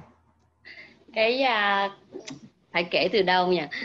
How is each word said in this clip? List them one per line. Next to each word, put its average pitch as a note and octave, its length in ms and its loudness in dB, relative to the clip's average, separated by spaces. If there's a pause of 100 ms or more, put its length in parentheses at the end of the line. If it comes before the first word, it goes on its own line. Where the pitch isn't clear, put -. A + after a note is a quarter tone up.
(1120)
Cái, A#3 300 2
à, G3+ 480 0 (840)
phải F3 180 0
kể D#3+ 220 2
từ G3+ 100 4
đâu F3+ 240 4
nhỉ? F3+ 160 2 (220)